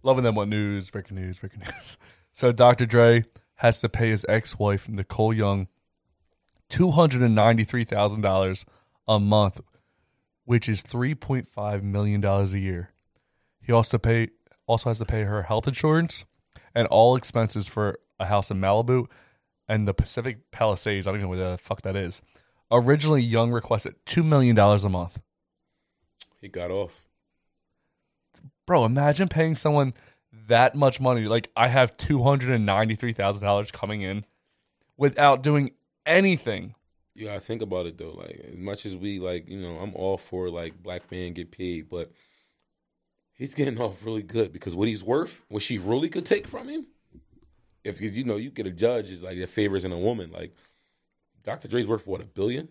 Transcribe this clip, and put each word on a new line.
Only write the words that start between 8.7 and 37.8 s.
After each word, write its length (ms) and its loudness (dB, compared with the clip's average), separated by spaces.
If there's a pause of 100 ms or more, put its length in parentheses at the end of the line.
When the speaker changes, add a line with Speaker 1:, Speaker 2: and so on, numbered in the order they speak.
Speaker 1:
a 100 4
month, 440 2 (840)
which 240 0
is 140 -4
three 320 -4
point 340 -6
five 340 -6
million 380 0
dollars 320 2
a 60 -2
year. 320 -6 (720)
He 100 0
also 240 4
pay, 320 2 (380)
also 240 0
has 80 -4
to 80 -6
pay 160 -2
her 220 -2
health 220 -2
insurance 600 0 (480)
and 140 2
all 280 6
expenses 500 -4
for 320 -4 (220)
a 60 -6
house 240 0
in 100 -4
Malibu 460 2 (600)
and 220 -2
the 60 -2
Pacific 560 -6
Palisades. 560 -2
I 60 -4
don't 80 -4
even 100 -4
know 140 -4
what 80 -4
the 100 -8
fuck 180 -8
that 160 -6
is. 240 -6 (500)
Originally, 520 4
Young 300 2
requested 420 -2 (100)
two 180 0
million 320 6
dollars 300 6
a 60 0
month. 280 -6 (1200)
Speaker 2:
He 60 -18
got 220 -8
off. 340 -6 (1600)
Speaker 1:
Bro, 180 4
imagine 440 2
paying 260 0
someone 400 0 (540)
that 260 6
much 260 2
money. 260 2
Like, 300 0
I 120 4
have 280 4
two 260 -2
hundred 280 2
and 160 2
ninety-three 460 0
thousand 300 -2
dollars 280 0
coming 320 -8
in 220 -6 (720)
without 460 2
doing 300 2 (340)
anything. 680 0 (400)
Speaker 2:
You 120 -14
gotta 140 -10
think 220 -10
about 240 -6